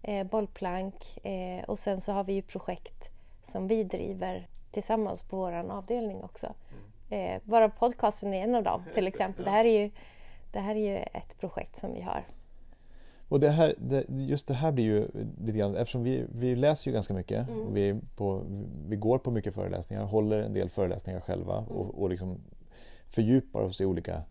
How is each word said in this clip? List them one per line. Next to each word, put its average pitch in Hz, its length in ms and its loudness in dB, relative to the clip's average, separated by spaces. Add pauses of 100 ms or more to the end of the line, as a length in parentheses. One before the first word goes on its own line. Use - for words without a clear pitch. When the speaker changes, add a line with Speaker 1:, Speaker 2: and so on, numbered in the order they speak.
Speaker 1:
eh, 202 260 -2
bollplank, 190 960 -4
eh, 185 380 -4
och 202 160 -4
sen 190 220 0
så 202 100 -4
har 196 120 0
vi 196 100 -2
ju 196 80 0
projekt - 680 -8 (380)
som 190 200 -4
vi 220 160 4
driver 185 640 -4 (240)
tillsammans 214 520 0
på - 140 -6
våran 180 340 -4
avdelning 196 520 -4
också. - 300 -10 (580)
Speaker 2:
Mm. 190 240 -2
Speaker 1:
Eh, 190 80 -6
varav 220 260 8
podcasten 208 640 0
är 190 100 0
en 240 120 2
av 226 80 2
dem, 180 220 0
Speaker 2:
Just - 100 -8
Speaker 1:
till 202 80 4
Speaker 2:
det, 190 60 2
Speaker 1:
exempel. 190 360 -2
Speaker 2:
ja. 196 60 2
Speaker 1:
Det 202 60 6
här 226 80 8
är 220 180 8
ju, 208 80 -2 (600)
det 208 80 -4
här 202 160 -2
är 214 40 0
ju 202 180 0
ett - 420 -8
projekt - 400 -8
som - 140 -4
vi - 80 -6
har. - 220 -4 (1040)
Speaker 2:
Och 143 100 6
det 147 100 8
här, 156 280 8
det, 131 320 2
just 135 380 -2
det 143 60 2
här 151 180 2
blir 123 140 4
ju 107 220 4 (380)
lite 107 120 0
grann, 101 180 2
eftersom 117 280 0
vi, 123 220 2 (100)
vi 123 200 2
läser 143 360 4
ju - 20 0
ganska 104 200 0
mycket 107 360 0
Speaker 1:
Mm. 226 180 -4
Speaker 2:
och 101 100 0
vi 101 120 6
är 104 100 2 (160)
på, 98 260 0 (460)
vi 104 80 0
går 110 220 4
på 131 140 0
mycket 104 220 0
föreläsningar, 95 500 -4
håller 107 360 4
en 107 140 -2
del 95 160 0
föreläsningar 92 500 -2
själva 90 380 -2
och, 107 260 -4
Speaker 1:
Mm. 95 120 -4
Speaker 2:
och 95 140 0
liksom 92 280 -2 (680)
fördjupar 117 540 4
oss 95 200 -2
i 98 40 4
olika 87 460 0